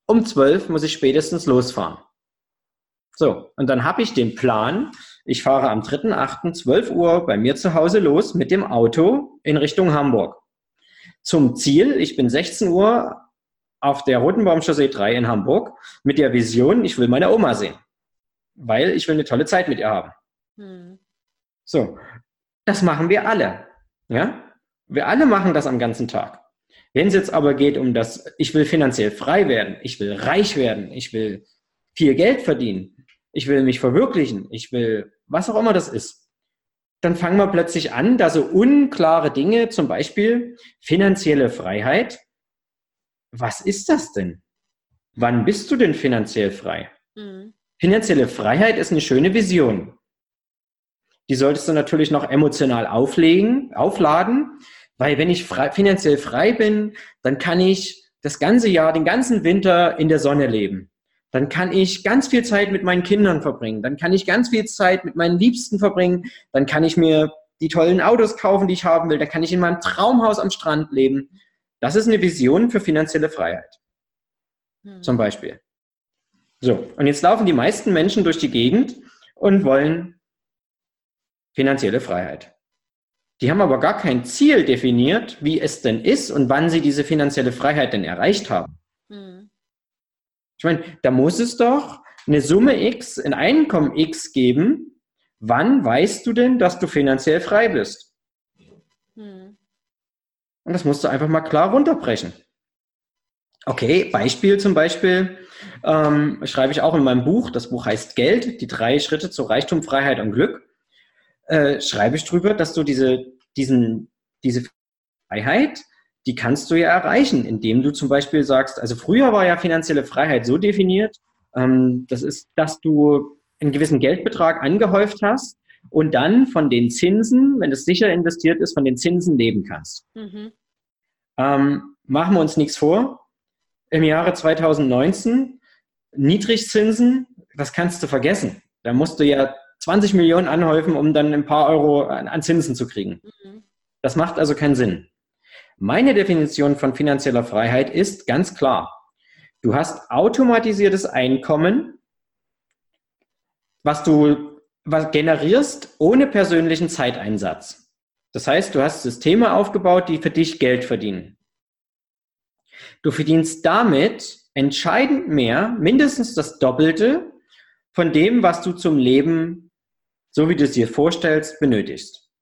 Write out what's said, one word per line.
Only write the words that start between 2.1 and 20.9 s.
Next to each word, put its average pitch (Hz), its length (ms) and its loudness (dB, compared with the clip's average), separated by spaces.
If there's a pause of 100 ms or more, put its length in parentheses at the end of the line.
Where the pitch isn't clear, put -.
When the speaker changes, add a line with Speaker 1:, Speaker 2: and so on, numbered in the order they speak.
Speaker 1:
So, 123 400 -2
und 135 120 -2
dann 139 160 0
habe 190 180 -2
ich 220 100 -6
den 117 220 -2
Plan, 127 560 -2 (340)
ich - 180 -6
fahre 135 280 2
am 110 120 -2
dritten 160 300 -4
achten, 135 400 -4
zwölf 175 380 0
Uhr 170 360 2
bei 104 100 0
mir 120 180 0
zu 165 200 -4
Hause 170 260 2
los 165 340 2
mit 135 160 -2
dem 190 140 0
Auto 160 800 0
in 156 140 0
Richtung 151 360 0
Hamburg. 139 440 0 (840)
Zum 143 320 2
Ziel, 180 440 2
ich - 180 -4
bin 123 120 2
sechzehn 175 400 -2
Uhr 202 520 0 (600)
auf 139 240 -2
der 127 140 2
Rotenbaumchaussee 160 680 2
drei 107 260 -2
in 120 140 -2
Hamburg 131 500 -2 (240)
mit 139 160 0
der 135 140 2
Vision, 123 520 2
ich 165 140 -6
will 123 100 2
meine 143 220 2
Oma 190 240 2
sehen, 98 220 -8 (800)
weil 135 360 0
ich - 160 -2
will 156 80 0
eine 151 100 0
tolle 127 200 -2
Zeit 185 240 -2
mit 120 100 -4
ihr 107 100 -2
haben. 101 220 -4 (460)
Speaker 2:
Hm. 185 420 -20 (640)